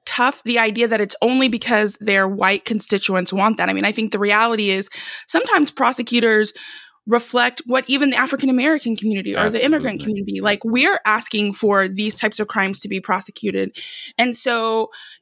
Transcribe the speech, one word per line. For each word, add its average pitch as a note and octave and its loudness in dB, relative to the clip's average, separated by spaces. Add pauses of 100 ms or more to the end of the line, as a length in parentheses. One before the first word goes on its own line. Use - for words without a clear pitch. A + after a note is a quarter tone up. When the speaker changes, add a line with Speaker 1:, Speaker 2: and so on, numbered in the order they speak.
Speaker 1:
tough, C4 0
the A#3 0
idea A3+ 2
that G#3+ 2
it's G3+ -4
only B3+ 4
because G#3+ 0
their G3 2
white G3 0
constituents G3 -2
want G3+ 2
that. F3+ 0
I F#3+ 0
mean, F#3+ -2
I G3+ 2
think A3 -2
the G3+ 0
reality G#3+ 2
is F#3+ 0 (400)
sometimes F4 2
prosecutors A#3 2 (540)
reflect A#3+ 0
what C4 0
even C#4 2
the - 0
African-American C4 2
community G3+ -2
or G#3 2
the A3+ -2
immigrant C4+ 0
Speaker 2:
Absolutely. G#3 -4
Speaker 1:
community, G3 -6
like, G#3 0
we're B3+ 2
asking G#3+ 0
for G3+ 2
these G#3 -4
types G#3+ -2
of G#3 -4
crimes G3 -2
to - -10
be F#3+ -6
prosecuted. G3 -4 (400)
And A#3+ 0
so, A3+ -2 (320)